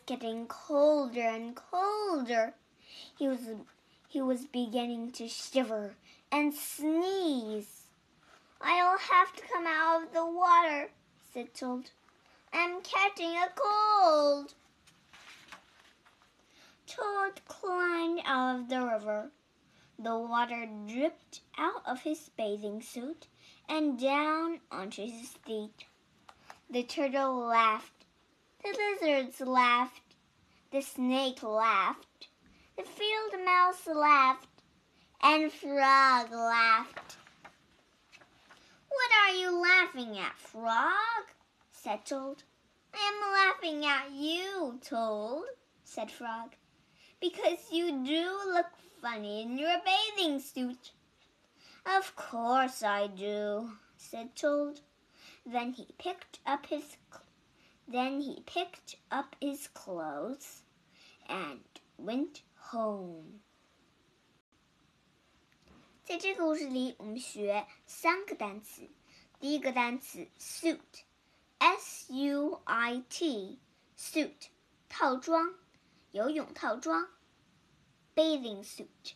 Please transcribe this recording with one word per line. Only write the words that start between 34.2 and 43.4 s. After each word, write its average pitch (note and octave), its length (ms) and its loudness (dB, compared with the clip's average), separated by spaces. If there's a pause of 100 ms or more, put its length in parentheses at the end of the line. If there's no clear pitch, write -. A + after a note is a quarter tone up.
And D#4 280 6
Frog C4+ 840 6
laughed. A#3 840 2 (1700)
"What B4+ 220 0 (100)
are F#4+ 200 6
you F#4 100 0
laughing F4 680 4
at, - 180 -6
Frog?" E4 840 0 (480)
said G#3+ 340 -8
Toad. C#4 380 -8 (500)
"I G#4 60 -8 (120)
am G#4 80 -6 (200)
laughing F4 460 2